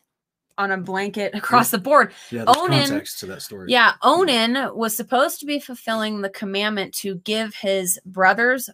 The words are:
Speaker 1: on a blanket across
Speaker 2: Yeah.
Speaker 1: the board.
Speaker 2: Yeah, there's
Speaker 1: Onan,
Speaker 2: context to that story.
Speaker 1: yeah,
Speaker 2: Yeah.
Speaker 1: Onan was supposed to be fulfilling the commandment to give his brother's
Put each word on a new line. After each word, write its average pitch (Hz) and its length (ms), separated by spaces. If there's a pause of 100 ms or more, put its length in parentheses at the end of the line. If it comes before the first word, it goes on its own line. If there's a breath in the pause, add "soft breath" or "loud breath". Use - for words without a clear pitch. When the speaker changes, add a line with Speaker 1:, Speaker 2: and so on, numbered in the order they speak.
(580)
Speaker 1:
on 196 140
a 190 60
blanket 196 560
across 233 380
Speaker 2:
Yeah. 233 60
Speaker 1:
the 180 60
board. 269 280 (180 loud breath)
Speaker 2:
Yeah, 160 140
there's 254 120
Speaker 1:
Onan, 302 320
Speaker 2:
context - 320
to 196 60
that 185 160
story. 190 280
Speaker 1:
yeah, 233 200 (120)
Speaker 2:
Yeah. 247 80
Speaker 1:
Onan 262 640
was 226 220
supposed 269 440
to 285 60
be 294 140
fulfilling 220 640
the 196 80
commandment 202 640
to 196 220
give 214 380
his 196 500
brother's 202 680